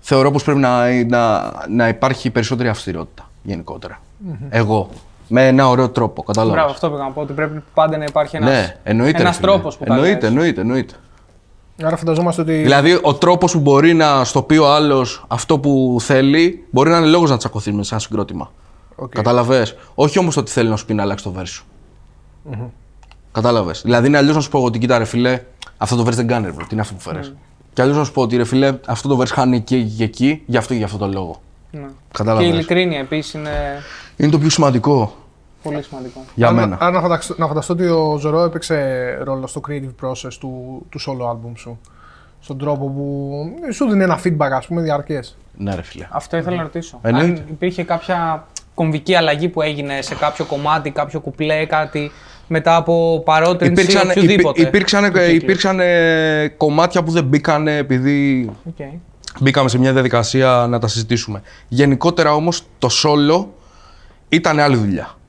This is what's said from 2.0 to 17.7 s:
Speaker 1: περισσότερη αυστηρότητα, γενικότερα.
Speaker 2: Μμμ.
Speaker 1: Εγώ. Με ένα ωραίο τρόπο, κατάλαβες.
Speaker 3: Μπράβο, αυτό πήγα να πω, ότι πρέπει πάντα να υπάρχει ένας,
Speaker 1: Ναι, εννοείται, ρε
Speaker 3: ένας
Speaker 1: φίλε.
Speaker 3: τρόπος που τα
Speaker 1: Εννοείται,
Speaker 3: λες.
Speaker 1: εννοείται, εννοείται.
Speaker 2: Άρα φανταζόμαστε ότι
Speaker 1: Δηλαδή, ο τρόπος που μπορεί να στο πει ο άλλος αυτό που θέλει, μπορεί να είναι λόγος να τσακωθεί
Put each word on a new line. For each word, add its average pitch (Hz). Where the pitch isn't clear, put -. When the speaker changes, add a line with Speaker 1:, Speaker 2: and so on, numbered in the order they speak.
Speaker 1:
περισσότερη 120
αυστηρότητα, -
γενικότερα. -
Speaker 2:
Μμμ. 180
Speaker 1:
Εγώ. 107
Με 127
ένα 131
ωραίο 123
τρόπο, 120
κατάλαβες. 110
Speaker 3:
Μπράβο, 151
αυτό 156
πήγα 143
να 135
πω, 139
ότι 143
πρέπει 151
πάντα 160
να 151
υπάρχει 147
ένας, 117
Speaker 1:
Ναι, 101
εννοείται, 123
ρε 170
Speaker 3:
ένας 175
Speaker 1:
φίλε. 185
Speaker 3:
τρόπος 185
που -
τα 117
Speaker 1:
Εννοείται, 160
Speaker 3:
λες. 113
Speaker 1:
εννοείται, 143
εννοείται. 120
Speaker 2:
Άρα 160
φανταζόμαστε 170
ότι 160
Speaker 1:
Δηλαδή, 143
ο 147
τρόπος 175
που 170
μπορεί 143
να 147
στο 131
πει 156
ο 147
άλλος 143
αυτό 139
που 131
θέλει, 143
μπορεί 147
να 170
είναι 165
λόγος 160
να 131
τσακωθεί 107